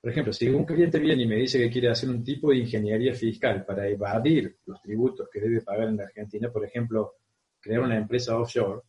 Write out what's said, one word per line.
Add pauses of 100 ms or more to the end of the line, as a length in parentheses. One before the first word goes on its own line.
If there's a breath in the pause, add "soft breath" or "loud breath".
por
ejemplo,
si
un
cliente
viene
y
me
dice
que
quiere
hacer
un
tipo
de
ingeniería
fiscal
para
evadir
los
tributos
que
debe
pagar
en
la
Argentina,
por
ejemplo, (460)
crear
una
empresa
offshore